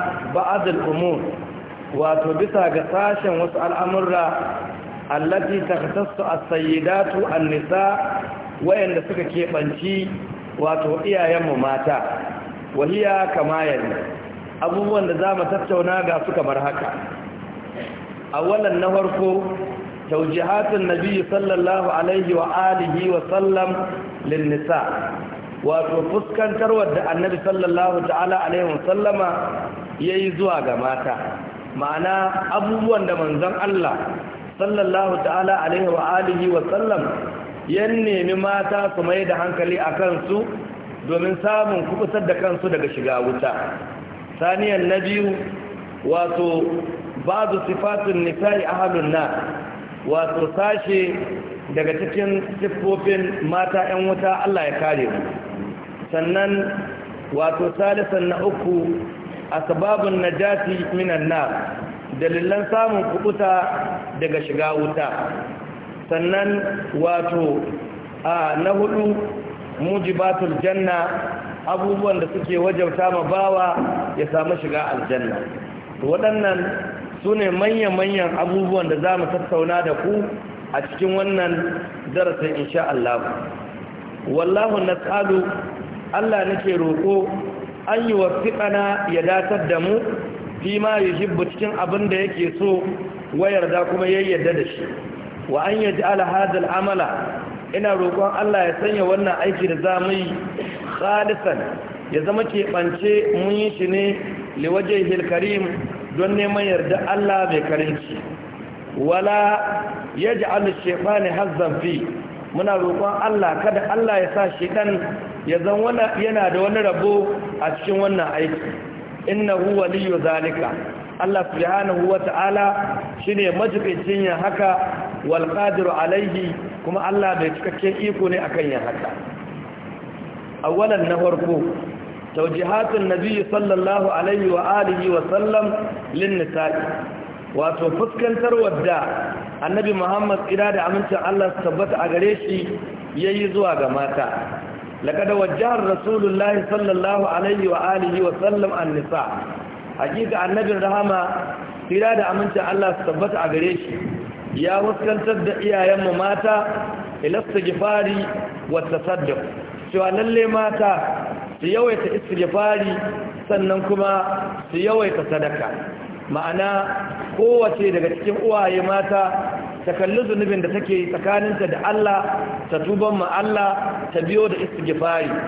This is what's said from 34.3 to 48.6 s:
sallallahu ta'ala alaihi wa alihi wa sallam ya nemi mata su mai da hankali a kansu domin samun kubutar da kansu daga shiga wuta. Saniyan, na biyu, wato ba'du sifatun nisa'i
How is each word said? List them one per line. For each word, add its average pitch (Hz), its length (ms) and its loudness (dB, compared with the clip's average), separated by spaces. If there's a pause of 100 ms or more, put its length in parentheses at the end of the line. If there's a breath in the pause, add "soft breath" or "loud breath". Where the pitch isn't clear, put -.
sallallahu 190 640 2
ta'ala 185 400 2
alaihi 180 240 2
wa 170 320 2
alihi 180 320 2
wa 165 160 4
sallam 202 340 2 (720)
ya 202 160 2
nemi 208 480 2
mata 196 600 0
su 175 80 0
mai 180 220 2
da 170 120 2
hankali 175 420 0
a 156 160 -2
kansu 185 480 0 (640)
domin 170 320 0
samun 208 480 2
kubutar 202 400 -2
da 175 80 2
kansu 185 320 0
daga 143 240 0
shiga 127 320 -2
wuta. 123 300 0 (840)
Saniyan, 190 560 2
na 190 80 4
biyu, 202 320 0 (720)
wato 170 600 0 (640)
ba'du 208 400 0
sifatun 196 600 0
nisa'i 190 400 0